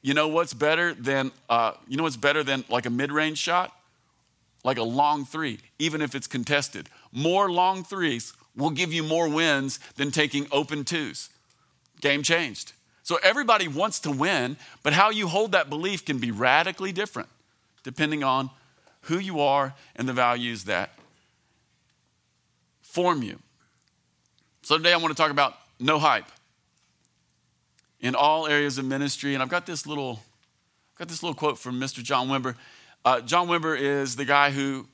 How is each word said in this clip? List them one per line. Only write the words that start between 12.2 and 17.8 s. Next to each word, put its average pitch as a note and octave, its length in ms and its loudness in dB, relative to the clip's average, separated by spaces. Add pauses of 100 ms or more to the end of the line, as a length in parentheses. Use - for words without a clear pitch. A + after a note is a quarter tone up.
changed. E3 480 -2 (320)
So F3 180 0
everybody A3 460 4
wants E3+ 320 -2
to D#3 100 -4
win, C#3+ 460 0 (260)
but D3 100 2
how G3 180 6
you G#3+ 180 -2
hold G3 240 0
that D#3+ 180 2
belief E3+ 340 -4
can C#3 140 -2
be A#2+ 140 -2
radically D#3 580 2
different F#3 380 -8 (560)